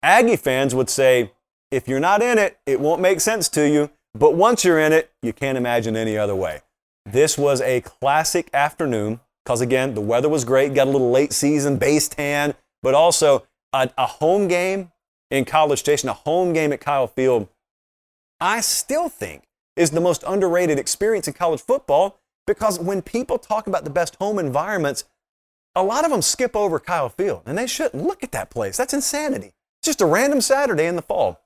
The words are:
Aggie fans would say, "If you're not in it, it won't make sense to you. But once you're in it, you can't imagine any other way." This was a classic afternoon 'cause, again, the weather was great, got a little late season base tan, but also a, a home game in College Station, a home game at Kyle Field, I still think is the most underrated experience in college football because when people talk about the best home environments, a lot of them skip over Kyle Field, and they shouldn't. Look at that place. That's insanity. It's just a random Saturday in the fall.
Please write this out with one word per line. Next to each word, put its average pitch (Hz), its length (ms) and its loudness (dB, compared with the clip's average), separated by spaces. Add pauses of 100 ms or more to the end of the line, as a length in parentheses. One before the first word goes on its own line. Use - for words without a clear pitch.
Aggie 220 320 4
fans 135 400 0
would 127 140 0
say, 127 420 2 (400)
"If 131 160 -4
you're 135 140 -2
not 196 200 2
in 240 160 2
it, 202 280 0
it 135 160 0
won't 156 200 0
make 185 200 2
sense 208 280 -2
to 151 160 0
you. 147 260 2 (220)
But 147 220 4
once 214 300 2
you're 170 140 4
in 156 120 4
it, 160 180 2 (120)
you 113 100 -4
can't 135 260 -4
imagine 117 380 -2
any 110 220 -2
other 104 180 -2
way." 82 280 -6 (420)
This 135 320 0
was 143 240 0
a 127 180 0
classic 156 720 -2
afternoon 123 680 -2 (240)
'cause, 120 160 -2
again, 131 320 0
the 107 80 -4
weather 117 260 0
was 147 160 0
great, 135 300 2
got 135 140 4
a 139 40 0
little 131 200 2
late 139 200 2
season 143 460 0
base 147 320 2
tan, 147 460 -4 (280)
but 131 100 2
also 151 540 4 (240)
a, 131 260 0
a 131 80 0
home 180 440 0
game 180 420 -2 (380)
in 135 160 -2
College 151 340 0
Station, 143 300 -2
a 107 40 -4
home 175 380 -2
game 156 220 0
at - 80 -8
Kyle 139 260 -2
Field, 123 400 0 (960)
I 202 180 0
still - 480 -4
think 80 400 -12 (300)
is 160 140 2
the 160 100 0
most 175 260 0
underrated 180 500 0
experience 202 480 -2
in 147 80 -8
college 165 280 -2
football 196 580 0 (260)
because 208 320 -2
when 180 240 -4
people 240 380 -4
talk 214 260 -6
about 175 200 -4
the 151 40 -10
best 165 280 -4
home 208 200 -2
environments, 156 680 -4 (680)
a 185 100 0
lot 233 200 0
of 330 80 2
them 226 100 0
skip - 320 -2
over 202 280 0
Kyle 160 260 -4
Field, 143 380 -4
and 139 120 -6
they 233 80 -4
shouldn't. 240 380 -6
Look 381 220 -4
at - 80 -12
that 113 160 -6
place. 101 260 -6
That's 262 180 -4
insanity. 277 600 -4 (260)
It's - 60 -8
just 302 160 0
a 190 40 4
random 247 360 2
Saturday 262 440 0
in 175 120 -2
the 165 40 -6
fall. 120 440 -2